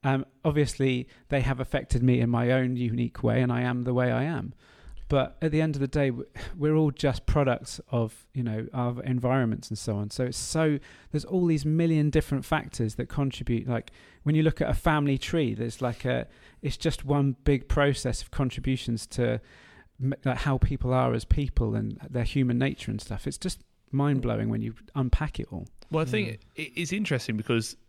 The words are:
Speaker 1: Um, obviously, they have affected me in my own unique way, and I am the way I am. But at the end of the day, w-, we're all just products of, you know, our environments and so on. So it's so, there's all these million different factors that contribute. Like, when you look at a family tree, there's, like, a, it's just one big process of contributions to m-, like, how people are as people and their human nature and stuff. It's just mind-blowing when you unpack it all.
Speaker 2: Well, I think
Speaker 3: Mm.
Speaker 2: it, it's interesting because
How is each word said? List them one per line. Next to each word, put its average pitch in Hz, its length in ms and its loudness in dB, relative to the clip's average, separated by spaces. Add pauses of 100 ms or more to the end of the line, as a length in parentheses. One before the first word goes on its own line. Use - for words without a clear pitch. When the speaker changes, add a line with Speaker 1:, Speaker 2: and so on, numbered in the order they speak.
Speaker 1:
Um, 135 220 0 (200)
obviously, 135 640 2 (200)
they 139 120 2
have 123 200 0
affected 131 420 0
me 123 180 6
in 120 100 2
my 120 200 2
own 127 260 2
unique 120 460 -2
way, 120 180 2
and 123 120 2
I 120 100 0
am 123 220 -2
the 123 100 0
way 123 180 2
I 120 120 0
am. 139 280 -6 (560)
But 139 320 0
at 160 120 0
the 156 80 2
end 156 160 0
of 139 40 -4
the 139 80 0
day, 139 220 2
w-, 123 180 -6 (280)
we're 151 180 2
all 156 160 4
just - 360 0
products - 540 2 (100)
of, 117 440 -2
you 131 80 -2
know, 113 320 -2
our 120 300 -2
environments 127 640 0
and 110 100 -6
so 107 180 -2
on. 104 140 -4
So - 140 -4
it's 127 140 -6
so, 156 400 0 (340)
there's 151 120 -2
all 180 220 0
these 156 180 2
million 156 460 4
different 139 340 0
factors 120 520 -2
that 123 120 -4
contribute. 123 600 -2
Like, 117 240 -4 (320)
when 147 100 2
you 156 80 4
look 160 180 2
at 151 80 0
a 131 60 2
family 147 420 2
tree, 131 380 0
there's, 113 260 -4
like, 120 240 -4
a, 123 220 0 (340)
it's 135 160 -4
just - 280 -2
one 139 400 2
big 139 240 2
process 143 540 2
of - 100 -16
contributions 127 760 -2
to 117 320 0 (640)
m-, 131 120 0 (100)
like, 127 140 0
how 135 200 0
people 127 340 2
are 127 220 2
as 113 100 -2
people 123 520 2
and 107 220 -4 (120)
their 123 140 -2
human 123 340 2
nature 131 320 -2
and 107 100 -4
stuff. - 280 -8
It's 139 100 -8
just - 240 -8 (300)
mind-blowing 123 560 0
when 110 140 -2
you 113 120 -6 (220)
unpack 135 420 0
it 113 140 -6
all. 90 140 -10 (240)
Speaker 2:
Well, 156 120 0
I - 20 2
think 196 240 -2
Speaker 3:
Mm. - 100 -10 (180)
Speaker 2:
it, 151 180 -8
it's 165 180 -2
interesting 160 440 0
because 113 400 0 (120)